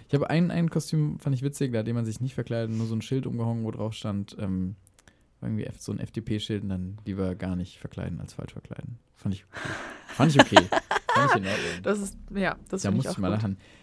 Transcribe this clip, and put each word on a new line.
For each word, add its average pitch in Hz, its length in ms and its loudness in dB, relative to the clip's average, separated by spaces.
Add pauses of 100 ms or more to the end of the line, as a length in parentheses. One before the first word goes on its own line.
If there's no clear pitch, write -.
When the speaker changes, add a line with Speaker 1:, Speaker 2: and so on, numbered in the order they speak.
Speaker 1:
Ich - 60 2
habe - 140 2
ein, 170 220 4
ein 170 200 2
Kostüm, 151 500 0
fand 139 160 0
ich 120 60 -4
witzig, 139 300 0
da 113 80 0
hat 107 60 -2
jemand 117 220 0
sich 107 120 -4
nicht 127 140 -4
verkleidet, 117 420 -2
nur 113 100 0
so 113 100 0
ein 110 60 0
Schild 131 260 -2
umgehangen, 117 360 0
wo 110 60 0
drauf 107 240 -4
stand, 101 460 -4
ähm, 92 340 0 (640)
irgendwie 113 260 -2
F-, - 140 -10
so 107 120 -6
ein 107 80 -4
F-D-P-Schild 107 640 -4
und 98 60 -4
dann 92 360 -4
lieber 92 300 -2
gar 90 180 -4
nicht 87 240 -6
verkleiden 90 420 -8
als - 140 -12
falsch - 200 -10
verkleiden. - 440 -12 (160)
Fand 98 220 -4
ich - 80 -18
okay. - 240 -10 (400)
Fand 147 260 4
ich 143 60 8
okay. - 160 8 (580)
Fand 554 160 6
ich - 60 6
in - 100 0
Ordnung. - 380 -2
Speaker 2:
Das 208 160 2
ist, 196 160 -6 (180)
ja, 190 220 0 (120)
das 190 140 -4
Speaker 1:
Da 101 60 2
Speaker 2:
finde 101 80 4
Speaker 1:
musste 135 140 2
Speaker 2:
ich 185 40 -4
auch - 40 -4
Speaker 1:
ich 98 40 0
mal 92 80 4
Speaker 2:
gut. 107 120 2
Speaker 1:
lachen. 98 140 0 (260)